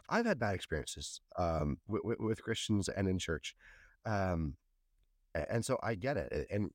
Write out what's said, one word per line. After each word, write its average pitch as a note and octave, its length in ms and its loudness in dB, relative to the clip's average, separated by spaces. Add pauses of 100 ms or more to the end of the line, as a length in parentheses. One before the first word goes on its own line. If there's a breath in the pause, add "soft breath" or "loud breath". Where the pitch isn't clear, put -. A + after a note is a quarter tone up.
I've A#3 160 2
had G3 120 4
bad G#2+ 160 2
experiences, - 640 -6 (180)
um, D#2+ 400 2 (100)
w-, G#2 140 0
w-, A2 260 0
with A2 140 -2
Christians G#2+ 460 0
and G2 200 2
in F#2 100 2
church. - 360 -4 (500 loud breath)
Um, F2+ 520 0 (800)
a-, D#2+ 160 -2
and A2 140 2
so C3 180 0
I A#2 120 0
get B2 240 -2
it. C#2+ 140 -2
A-, - 220 -2
and G2+ 200 0